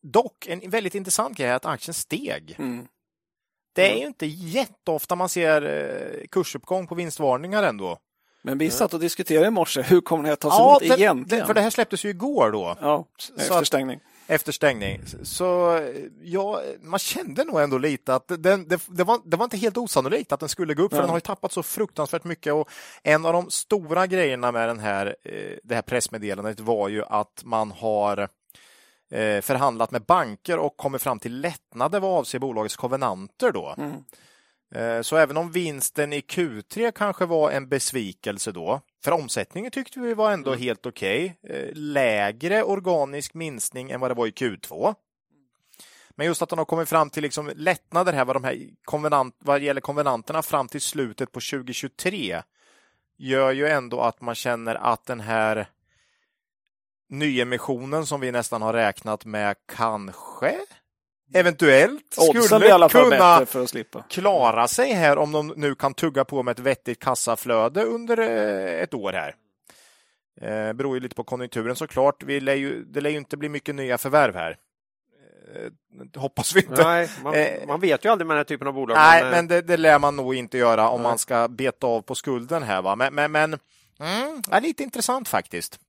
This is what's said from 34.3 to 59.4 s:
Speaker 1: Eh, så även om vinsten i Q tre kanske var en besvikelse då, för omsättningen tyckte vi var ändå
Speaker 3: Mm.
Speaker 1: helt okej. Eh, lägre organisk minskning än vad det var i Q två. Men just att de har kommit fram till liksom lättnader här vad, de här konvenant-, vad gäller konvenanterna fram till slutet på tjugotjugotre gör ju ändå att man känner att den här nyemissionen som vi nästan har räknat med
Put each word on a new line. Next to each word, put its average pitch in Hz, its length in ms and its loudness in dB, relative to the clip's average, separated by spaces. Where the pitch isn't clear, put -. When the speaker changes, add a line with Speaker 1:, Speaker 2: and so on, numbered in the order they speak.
Speaker 1:
Eh, 117 280 -4
så 156 140 -2
även 147 200 4
om 165 160 -4
vinsten 147 600 -4
i 143 80 -4
Q 135 420 -6
tre 226 300 -4
kanske 202 340 -2
var 160 240 2
en 135 180 -4
besvikelse 110 840 -4
då, 90 280 -4
för 147 80 0
omsättningen 160 580 -6
tyckte 269 300 -10
vi 233 140 -4
var 214 180 0
ändå 143 180 -4
Speaker 3:
Mm. 123 120 -4
Speaker 1:
helt 120 240 -4
okej. 127 500 -4
Eh, - 260 -8
lägre 139 880 0
organisk 170 720 -2
minskning 131 560 -10
än 127 100 -6
vad 127 100 -2
det 127 40 -2
var 117 120 0
i 107 60 -4
Q 113 240 -4
två. 107 380 -4
Men 147 120 -4
just 170 160 0
att 165 60 -4
de 165 100 -4
har 160 80 -2
kommit 160 220 -2
fram 156 220 2
till 151 120 -6
liksom 147 340 -6
lättnader 170 560 0
här 135 120 2
vad, 131 120 -2
de 127 80 -4
här 131 140 -4
konvenant-, 147 540 0
vad 143 240 0
gäller 139 180 -2
konvenanterna 143 600 -2
fram 135 260 -2
till 147 120 -10
slutet 131 520 -6
på 123 80 -10
tjugotjugotre 127 1000 -6
gör 131 340 0
ju 143 160 0
ändå 127 320 -2
att 117 200 -2
man 117 140 -8
känner 117 400 -4
att 113 320 -2
den 120 140 -8
här 110 460 0
nyemissionen 135 960 -2
som 143 140 -6
vi 127 120 -4
nästan 117 300 -4
har 110 100 -2
räknat 107 520 0
med 104 320 -4